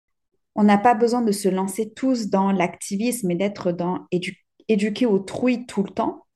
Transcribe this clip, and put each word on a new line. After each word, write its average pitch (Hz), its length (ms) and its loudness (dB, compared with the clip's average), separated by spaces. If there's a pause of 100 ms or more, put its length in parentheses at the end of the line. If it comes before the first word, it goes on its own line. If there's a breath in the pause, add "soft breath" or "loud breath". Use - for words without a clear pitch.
(560)
On 208 80 4
n'a 208 140 6
pas 247 160 4
besoin 233 280 2
de 220 80 2
se 202 180 0
lancer 196 460 -2
tous 240 360 -2
dans 196 200 2
l'activisme 196 800 -2
et 175 60 0
d'être 196 340 -2
dans 175 400 -4
édu-, 180 340 -6 (220)
éduquer 214 400 2
autrui 226 600 0
tout 196 180 -4
le - 60 -8
temps - 460 -6